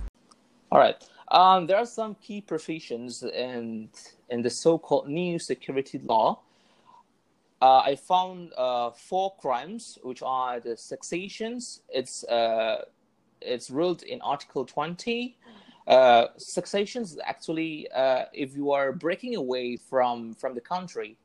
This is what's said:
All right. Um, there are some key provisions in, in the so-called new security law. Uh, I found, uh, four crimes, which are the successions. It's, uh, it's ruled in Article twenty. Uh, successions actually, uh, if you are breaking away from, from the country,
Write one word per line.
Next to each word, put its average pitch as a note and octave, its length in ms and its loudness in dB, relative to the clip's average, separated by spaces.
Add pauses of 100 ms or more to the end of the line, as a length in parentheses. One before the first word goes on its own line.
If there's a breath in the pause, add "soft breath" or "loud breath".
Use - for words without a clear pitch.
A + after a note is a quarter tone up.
(720)
All C#3 80 8
right. A#2 180 6 (320 loud breath)
Um, F#3 380 8
there F#3+ 100 4
are A#3+ 80 2 (140)
some G#3+ 160 -6
key G#3 260 -12
provisions B2+ 840 -8
in, A#2 680 -8 (400)
in A#2+ 120 -2
the A#2+ 80 0
so-called D#3+ 580 0
new E3+ 320 -2
security C3+ 640 -6
law. A#2+ 360 2 (1200 soft breath)
Uh, C3 180 8 (120)
I C#3 40 -2
found, F#3 600 -4
uh, B2 340 -2
four F#3+ 520 -6
crimes, D3 600 -6
which B2+ 200 -12
are B2+ 360 -4
the A#2 180 -8
successions. G#3 1120 -10
It's, - 360 -6
uh, A2+ 600 0 (560)
it's A#2+ 280 -6
ruled D#3+ 340 -2
in B2 180 -10
Article C3+ 440 -6
twenty. A#3 720 -6 (500 loud breath)
Uh, B2 400 10 (100)
successions G3+ 840 -4
actually, D#3+ 680 -6
uh, C3 420 2
if C3+ 220 -8
you C#3+ 160 -2
are C#3 200 2
breaking F#3 440 -4
away B2+ 420 -4
from, A#2+ 560 -2
from C3 200 -8
the A#2+ 80 -8
country, C#3+ 640 -8